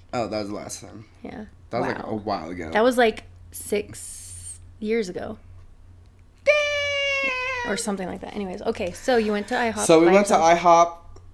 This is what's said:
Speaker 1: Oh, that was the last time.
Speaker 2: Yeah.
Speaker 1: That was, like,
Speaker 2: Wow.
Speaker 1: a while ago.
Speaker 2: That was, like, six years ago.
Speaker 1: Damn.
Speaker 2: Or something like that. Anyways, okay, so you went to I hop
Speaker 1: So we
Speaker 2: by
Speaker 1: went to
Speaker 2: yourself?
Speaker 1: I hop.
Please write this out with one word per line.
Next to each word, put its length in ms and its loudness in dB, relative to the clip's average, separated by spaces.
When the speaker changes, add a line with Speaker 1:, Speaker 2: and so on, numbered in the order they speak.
Speaker 1:
Oh, 160 -4
that 100 -6
was 100 -8
the 60 -8
last 260 -12
time. 220 -20
Speaker 2:
Yeah. 240 -14
Speaker 1:
That 100 -2
was, 80 -2
like, 160 -6
Speaker 2:
Wow. 60 -12
Speaker 1:
a 40 -4
while 340 -6
ago. 220 -10
Speaker 2:
That 120 2
was, 140 2
like, 260 2
six 1080 -10
years 300 -2
ago. 280 -10
Speaker 1:
Damn. 1300 -2
Speaker 2:
Or 60 -2
something 300 -6
like 140 -10
that. 140 -14
Anyways, 260 -8
okay, 320 -4
so 240 0
you 140 2
went 180 -4
to 80 -4
I 140 0
hop 140 -4
Speaker 1:
So 140 8
we 80 8
Speaker 2:
by 60 8
Speaker 1:
went 140 6
to 60 4
Speaker 2:
yourself? 180 6
Speaker 1:
I 40 8
hop. 640 4